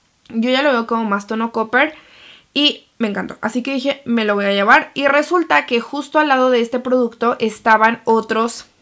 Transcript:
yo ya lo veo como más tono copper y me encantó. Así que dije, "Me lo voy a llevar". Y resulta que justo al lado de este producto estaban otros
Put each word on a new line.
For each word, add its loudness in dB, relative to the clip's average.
yo -2
ya 2
lo 2
veo -2
como -2
más -4
tono -4
copper 0
y -2
me -2
encantó. -8
Así -4
que -6
dije, -4
"Me -2
lo 0
voy -2
a 0
llevar". 2
Y 0
resulta 2
que 0
justo -2
al 2
lado 2
de 2
este -2
producto 0
estaban 2
otros 0